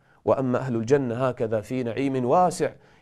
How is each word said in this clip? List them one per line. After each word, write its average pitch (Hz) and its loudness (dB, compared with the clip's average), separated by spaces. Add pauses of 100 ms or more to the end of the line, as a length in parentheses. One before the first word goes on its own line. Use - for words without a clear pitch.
(240)
وأما 123 2
أهل 127 -2
الجنة 123 0
هكذا 113 -2
في 127 -6
نعيم 131 -2
واسع، 165 2 (320)